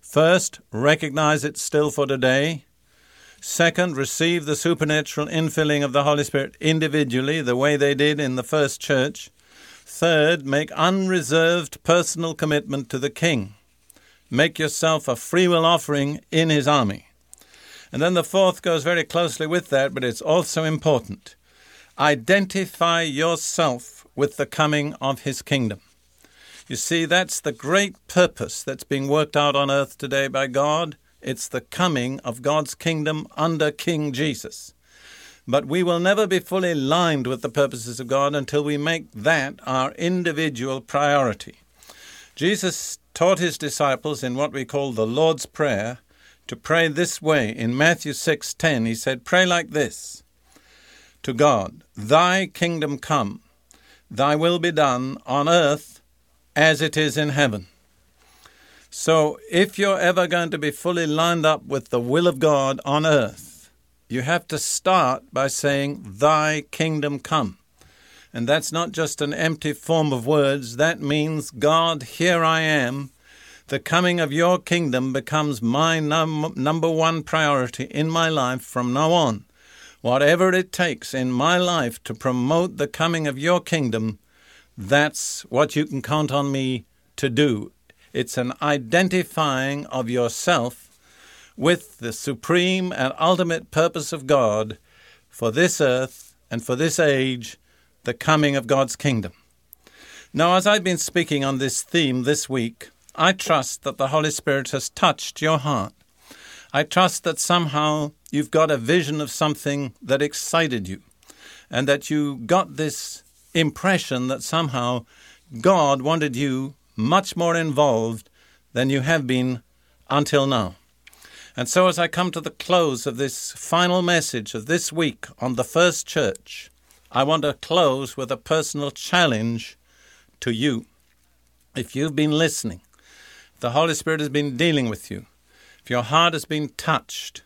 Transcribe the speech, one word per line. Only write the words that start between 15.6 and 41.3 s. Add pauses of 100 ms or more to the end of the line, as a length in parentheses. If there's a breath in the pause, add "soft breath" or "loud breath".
offering (100)
in
his
army. (840 loud breath)
And
then
the
fourth
goes
very
closely
with
that,
but
it's
also
important. (640 soft breath)
Identify
yourself
with
the
coming
of
his
kingdom. (880 loud breath)
You
see,
that's
the
great (100)
purpose
that's
being
worked
out
on
earth
today
by
God. (240)
It's
the
coming
of
God's
kingdom (100)
under
King
Jesus. (760 loud breath)
But
we
will
never
be
fully
aligned
with
the
purposes
of
God
until
we
make
that (120)
our
individual
priority. (800 loud breath)